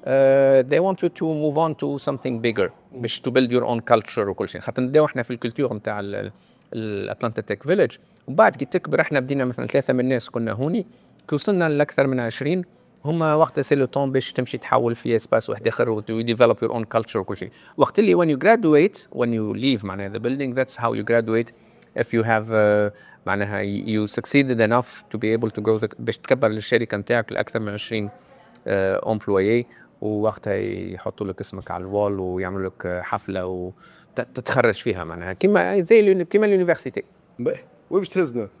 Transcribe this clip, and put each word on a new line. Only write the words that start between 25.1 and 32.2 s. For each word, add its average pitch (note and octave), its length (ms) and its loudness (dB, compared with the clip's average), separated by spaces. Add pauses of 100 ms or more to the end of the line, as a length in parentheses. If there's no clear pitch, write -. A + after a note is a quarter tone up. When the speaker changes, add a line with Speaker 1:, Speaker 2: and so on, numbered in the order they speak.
Speaker 1:
to A2 40 -6
be A2 200 0
able A2+ 120 -2
to G#2+ 120 -8
grow A2 220 2
the، G#2 40 -4 (100)
باش A#2 200 -6
تكبر B2+ 280 0
الشركة A2 500 -2
نتاعك A#2 360 -2
لأكثر G#2+ 280 -4
من G#2+ 80 -6
عشرين، G#2 420 -6 (560)
آه، F#2+ 460 0
امبلويي، G#2 540 0 (340)
ووقتها G#2+ 540 -4
يحطوا G2 720 -6
لك F#2+ 140 -8
اسمك - 300 -12
على F2 100 -6
الوال G2+ 400 -2